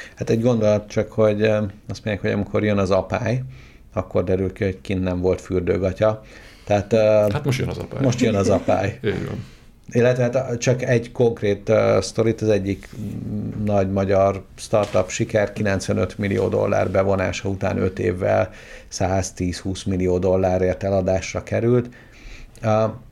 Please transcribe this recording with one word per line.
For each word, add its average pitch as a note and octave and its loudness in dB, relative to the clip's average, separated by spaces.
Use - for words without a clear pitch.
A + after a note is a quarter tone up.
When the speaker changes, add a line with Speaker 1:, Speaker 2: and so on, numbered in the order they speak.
Speaker 1:
Hát - -4
egy A2+ 2
gondolat G#2+ 2
csak, G#2+ -4
hogy, G#2+ 2
ö, G#2+ 4
azt A2+ -10
mondják, G#2 -2
hogy G#2+ -2
amikor G#2 0
jön G#2 2
az F#2+ 2
apály, G2 0
akkor F#2+ -2
derül F#2 0
ki, - -4
hogy F#2+ -2
kint F#2 -4
nem F2+ -2
volt F2+ 2
fürdőgatya. F#2 0
Tehát, G#2 0
ö, A2+ 6
Speaker 2:
Hát - -4
most B2 0
jön - -2
az F2+ -6
apály. - -6
Speaker 1:
most C3+ 2
jön A2+ 2
az G2 2
apály. G2 0
Speaker 2:
<laughs> - -8
Így F#2+ -2
van. - -8
Speaker 1:
Illetve B2 2
hát B2 -2
csak B2+ 0
egy A#2+ 0
konkrét, A2+ 0
ö, G#2+ 4
sztorit, A2+ 0
az A2 0
egyik, G2 0
mm, G#2+ -6
nagy G2+ 2
magyar G2 2
startup G#2 0
siker, G#2+ 0
kilencvenöt G2+ -2
millió G2+ 0
dollár G2+ 0
bevonása F#2+ 0
után G2 -2
öt F#2+ -2
évvel G2+ 0
száztíz-húsz F#2 -4
millió F#2 0
dollárért F#2 2
eladásra F#2 -2
került. A#2+ 0
Ö, A2 2